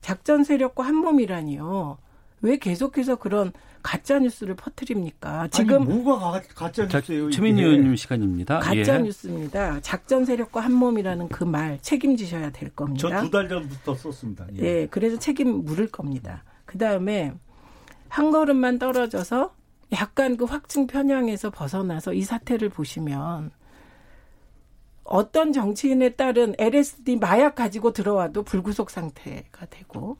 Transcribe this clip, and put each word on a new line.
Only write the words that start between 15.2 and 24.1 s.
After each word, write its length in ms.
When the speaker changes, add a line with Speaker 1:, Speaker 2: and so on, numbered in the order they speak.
Speaker 1:
책임 440
물을 240
겁니다. 560
그다음에 680
한 220
걸음만 480
떨어져서 720
약간 440
그 80
확증 400
편향에서 640
벗어나서 640
이 80
사태를 480
보시면 840